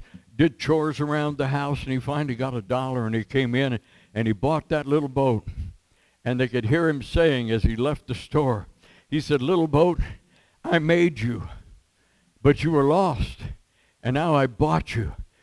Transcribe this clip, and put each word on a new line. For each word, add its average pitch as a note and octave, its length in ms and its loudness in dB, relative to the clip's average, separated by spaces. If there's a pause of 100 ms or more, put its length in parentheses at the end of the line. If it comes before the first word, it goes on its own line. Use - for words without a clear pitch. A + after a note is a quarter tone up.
(360)
did D3+ 220 2
chores D3+ 420 -2
around D3 380 -2
the C3+ 120 -2
house, C#3+ 340 -2
and C3 80 -6
he C3 80 -2
finally C#3+ 340 -4
got B2+ 220 -4
a A2 80 -4
dollar, B2+ 420 -2
and A2 80 -2
he A2+ 100 0
came B2+ 300 0
in, C3 200 0
and, A2+ 100 -6 (320)
and A2+ 120 0
he A2 60 2
bought C#3+ 360 -2
that D3 180 -2
little C#3+ 220 2
boat. C3 380 0 (760)
And B2 140 0
they B2+ 80 2
could A#2+ 180 -2
hear D#3+ 240 2
him C#3 140 -2
saying C3+ 480 2
as A2+ 100 2
he A#2 140 2
left C#3 320 -2
the B2 80 -6
store, B2+ 520 -2 (400)
he D3+ 120 -2
said, C#3+ 220 0
"Little E3 260 2
boat, D#3 320 2 (640)
I A#3 160 2
made E3 400 2
you, A2 300 -4 (920)
but C#3 220 4
you E3 80 0
were C#3+ 120 4
lost, D#3 560 0 (640)
and B2 100 -2
now D#3 220 0
I C3+ 120 4
bought D3+ 480 -2
you. G#2 180 -4 (300)